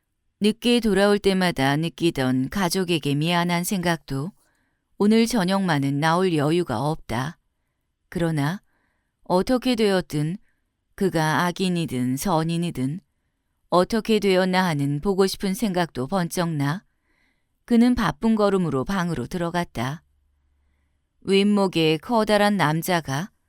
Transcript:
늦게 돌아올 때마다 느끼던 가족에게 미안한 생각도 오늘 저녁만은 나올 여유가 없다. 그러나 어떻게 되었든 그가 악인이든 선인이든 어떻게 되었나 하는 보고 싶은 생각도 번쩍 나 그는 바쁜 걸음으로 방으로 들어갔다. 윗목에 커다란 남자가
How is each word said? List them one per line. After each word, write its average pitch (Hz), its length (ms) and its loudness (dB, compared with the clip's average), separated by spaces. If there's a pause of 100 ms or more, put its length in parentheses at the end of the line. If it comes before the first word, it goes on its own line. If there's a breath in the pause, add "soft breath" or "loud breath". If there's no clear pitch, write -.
(400)
늦게 233 400 2
돌아올 208 380 4
때마다 180 580 0
느끼던 139 720 -2
가족에게 170 680 -2
미안한 175 500 0
생각도 170 680 -4 (640)
오늘 220 300 4
저녁만은 180 760 0
나올 170 340 2
여유가 151 460 0
없다. 139 580 -6 (720)
그러나 165 540 -4 (600)
어떻게 247 500 0
되었든 185 640 -2 (560)
그가 165 500 0
악인이든 160 720 -2
선인이든 165 840 -2 (680)
어떻게 208 520 2
되었나 185 440 2
하는 143 360 -2
보고 196 260 2
싶은 190 260 -4
생각도 175 540 -2
번쩍 175 420 -2
나 147 340 -2 (840)
그는 240 280 4
바쁜 226 420 0
걸음으로 185 500 2
방으로 175 400 -4
들어갔다. 170 760 -6 (1160)
윗목에 190 800 2
커다란 208 580 2
남자가 160 760 -2 (180)